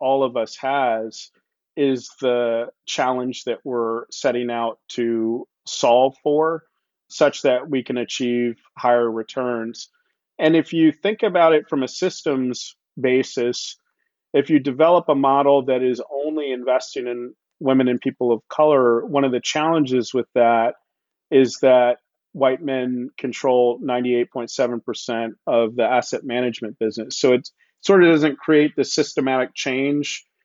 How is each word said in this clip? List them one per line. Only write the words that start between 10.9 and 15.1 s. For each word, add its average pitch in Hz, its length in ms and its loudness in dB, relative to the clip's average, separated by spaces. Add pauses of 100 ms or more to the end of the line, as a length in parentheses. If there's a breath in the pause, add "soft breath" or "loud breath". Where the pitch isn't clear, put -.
think 208 300 -4
about 175 320 4
it 151 160 0
from 139 140 -2
a 127 40 -6
systems 131 880 -4 (240)
basis, 123 800 -2 (560)
if 147 160 2
you 160 80 4
develop 151 500 2
a 151 80 2